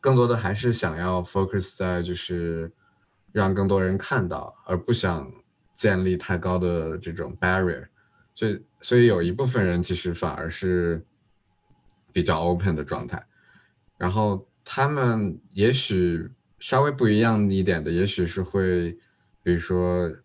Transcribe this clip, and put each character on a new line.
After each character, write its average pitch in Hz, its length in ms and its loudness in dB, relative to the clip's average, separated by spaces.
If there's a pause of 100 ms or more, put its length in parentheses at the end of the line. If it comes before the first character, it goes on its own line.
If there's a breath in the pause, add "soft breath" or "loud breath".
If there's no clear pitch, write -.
更 135 160 4
多 120 100 6
的 120 100 2
还 101 180 -2
是 117 180 0
想 90 240 -2
要 90 260 0
focus 92 540 -2
在 90 240 -2
就 90 140 -4
是 85 560 -6 (640)
让 98 200 2
更 98 160 2
多 95 160 2
人 95 140 0
看 104 280 -2
到， 73 280 -8 (100)
而 90 140 -2
不 120 140 -2
想 82 380 -2 (440)
建 95 300 2
立 92 120 2
太 90 220 -4
高 92 200 0
的 85 380 -2
这 90 160 -10
种 82 280 -10
barrier。 92 460 0 (480 soft breath)
所 113 140 -2
以， 104 140 -4 (180)
所 - 160 2
以 120 100 8
有 95 160 4
一 87 80 0
部 120 140 -2
分 127 200 2
人 87 180 0
其 90 120 -2
实 87 200 -4
反 85 180 -4
而 80 160 -8
是 87 560 -2 (1080)
比 90 100 0
较 80 180 0
open 87 340 0
的 76 80 -4
状 - 240 -8
态。 - 160 -8 (760 soft breath)
然 92 120 -2
后 104 380 0 (160)
他 143 240 0
们 113 500 0 (140)
也 107 200 4
许 90 580 0 (280)
稍 - 220 0
微 143 100 4
不 131 160 0
一 104 120 4
样 110 320 4
一 95 120 2
点 87 200 0
的， 82 80 -4
也 87 160 2
许 92 180 -2
是 85 180 -4
会， 90 540 0 (460 soft breath)
比 87 100 2
如 87 60 2
说 90 520 0 (140)